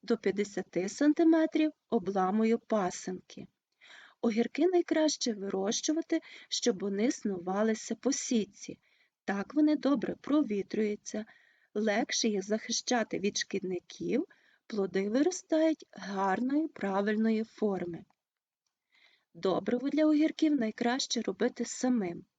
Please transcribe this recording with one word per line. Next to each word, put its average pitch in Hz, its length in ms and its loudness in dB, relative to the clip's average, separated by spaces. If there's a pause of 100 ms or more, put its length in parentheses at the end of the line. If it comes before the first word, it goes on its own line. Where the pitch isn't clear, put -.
До 226 140 0
п'ятдесяти 196 720 -2
сантиметрів 320 840 4 (180)
обламую 214 680 2
пасинки. - 880 -4 (760)
Огірки 233 460 2
найкраще 320 640 2
вирощувати, 208 880 -2 (280)
щоб 196 320 -2
вони 202 300 0
снувалися 202 840 -2
по 262 180 -2
сітці. - 680 -4 (460)
Так 202 300 -4
вони 302 220 4
добре 262 440 0
провітрюються, 214 1040 -2 (500)
легше 214 540 0
їх 202 140 0
захищати 220 760 -2
від 196 180 -2
шкідників, 185 920 -4 (400)
плоди 196 420 -2
виростають 311 840 0
гарної 202 760 -2
правильної 214 760 0
форми. 180 600 -4 (1300)
Добриво 190 540 0
для 302 180 4
огірків 311 480 4
найкраще 240 680 -2
робити 233 440 -2
самим. 208 600 -2 (140)